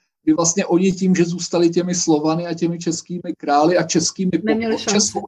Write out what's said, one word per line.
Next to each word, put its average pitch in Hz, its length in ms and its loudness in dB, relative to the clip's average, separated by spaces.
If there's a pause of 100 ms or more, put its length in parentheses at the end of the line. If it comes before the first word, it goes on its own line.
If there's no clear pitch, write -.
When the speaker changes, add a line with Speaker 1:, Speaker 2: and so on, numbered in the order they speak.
(240)
Speaker 1:
kdy 156 100 2
vlastně 165 320 0
oni 185 260 4
tím, 185 240 2
že 170 100 4
zůstali 170 440 0
těmi 175 260 0
Slovany 160 520 0
a 170 60 -6
těmi 170 260 -2
českými 170 580 -6
králi 151 400 2
a 165 60 2
českými 180 480 -2
po-, 170 140 -2
Speaker 2:
Neměli 220 340 0
šanci. 214 140 -4
Speaker 1:
českou 208 340 -2